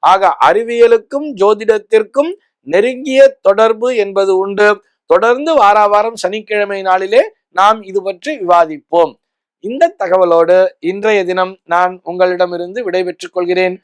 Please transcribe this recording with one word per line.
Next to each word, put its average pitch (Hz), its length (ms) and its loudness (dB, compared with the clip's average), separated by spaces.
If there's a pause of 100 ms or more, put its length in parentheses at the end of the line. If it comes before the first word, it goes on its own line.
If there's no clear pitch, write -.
(120)
ஆக, 190 180 2 (160)
அறிவியலுக்கும் 233 800 0 (120)
ஜோதிடத்திற்கும் 220 920 0 (420)
நெருங்கிய 254 460 0 (260)
தொடர்பு 220 420 0 (160)
என்பது 196 380 -2
உண்டு. 202 260 0 (440)
தொடர்ந்து 247 480 0
வாரா 208 240 4 (100)
வாரம் 214 300 -2
சனிக்கிழமை 208 640 -4
நாளிலே 190 340 0 (380)
நாம் 214 180 4 (140)
இது 190 160 -4
பற்றி 196 340 -8
விவாதிப்போம். 165 720 0 (540)
இந்த 294 240 0 (100)
தகவலோடு 175 560 2 (320)
இன்றைய 202 400 -2
தினம் 185 260 -4 (200)
நான் 180 200 0 (140)
உங்களிடமிருந்து 180 680 -2 (100)
விடைபெற்றுக் 180 480 -6
கொள்கிறேன். 180 460 -2